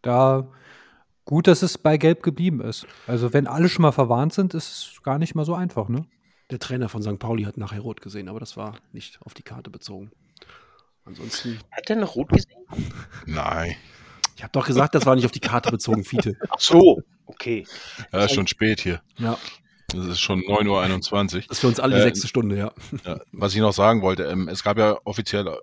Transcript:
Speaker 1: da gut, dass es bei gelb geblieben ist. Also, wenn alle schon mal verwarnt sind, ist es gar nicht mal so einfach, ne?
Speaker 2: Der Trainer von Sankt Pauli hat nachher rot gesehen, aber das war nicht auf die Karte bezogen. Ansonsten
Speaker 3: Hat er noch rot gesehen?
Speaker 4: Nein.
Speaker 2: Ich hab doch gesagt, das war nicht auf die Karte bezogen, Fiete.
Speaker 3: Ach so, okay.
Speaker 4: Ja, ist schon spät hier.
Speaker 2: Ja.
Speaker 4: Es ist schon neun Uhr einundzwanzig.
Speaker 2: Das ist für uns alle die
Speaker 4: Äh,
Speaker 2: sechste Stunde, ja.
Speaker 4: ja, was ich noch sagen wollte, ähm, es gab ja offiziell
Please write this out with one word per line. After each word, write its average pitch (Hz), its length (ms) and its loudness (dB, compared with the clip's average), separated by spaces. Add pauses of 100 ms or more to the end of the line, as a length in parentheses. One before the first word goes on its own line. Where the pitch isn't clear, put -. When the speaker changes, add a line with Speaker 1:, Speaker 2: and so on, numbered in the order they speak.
Speaker 1:
da 131 500 2 (720)
gut, 165 240 2
dass 175 140 6
es - 160 -4
bei 156 200 4
gelb 165 240 4
geblieben 165 380 -2
ist. 110 260 -10 (220)
Also, 120 240 -2
wenn 143 160 2
alle 165 200 2
schon 170 140 2
mal 151 80 8
verwarnt 127 440 2
sind, 190 200 -2
ist 165 160 -8 (240)
es - 80 -20
gar 139 160 -2
nicht 165 160 -4
mal 156 100 -2
so 170 120 -2
einfach, 170 320 -4
ne? 131 180 -4 (460)
Speaker 2:
Der 120 80 -10
Trainer 123 280 -6
von 107 140 -8
Sankt 104 160 -4
Pauli 113 240 -2
hat 101 140 -8
nachher 104 240 -8
rot 110 200 -12
gesehen, 98 280 -14
aber 107 100 -12
das 113 180 -16
war 107 200 -12 (160)
nicht - 300 -20
auf - 120 -20
die - 80 -20
Karte - 260 -18
bezogen. 98 440 -18 (920)
Ansonsten 113 540 -12 (140)
Speaker 3:
Hat - 180 -12
er 214 60 0
noch 208 180 -2
rot - 140 -6
gesehen? - 260 2 (720)
Speaker 4:
Nein. 82 480 -4 (600)
Speaker 2:
Ich - 80 -16
hab - 80 -16
doch 131 120 0
gesagt, 135 300 2
das 131 120 2
war 131 100 6
nicht 123 80 2
auf 117 80 0
die - 80 -10
Karte - 320 -2
bezogen, 110 320 -2
Fiete. 110 320 -4 (120)
Speaker 3:
Ach - 120 -6
so, 170 420 8 (220)
okay. 113 420 -8 (460)
Speaker 4:
Ja, 101 140 2
ist 131 80 0
schon 98 120 0
spät 107 340 0
hier. 87 220 -4 (160)
Speaker 2:
Ja. 117 180 -2 (560)
Speaker 4:
Es 92 140 -4
ist 87 140 -4
schon 92 260 -2
neun 104 220 2
Uhr 98 120 2
einundzwanzig. 95 680 -2
Speaker 2:
Das - 80 -8
ist - 60 -4
für 131 40 2
uns 120 140 2
alle 131 160 2
die 123 60 6
Speaker 4:
Äh, - 20 8
Speaker 2:
sechste 110 240 0
Stunde, 104 280 -2
ja. 101 160 -6 (320)
Speaker 4:
ja, 85 140 -8 (140)
was 101 200 -2
ich 107 80 0
noch 104 120 4
sagen 104 300 4
wollte, 92 240 0
ähm, 92 200 -2
es - 160 -10
gab 104 160 0
ja 107 260 2
offiziell 101 480 -4 (100)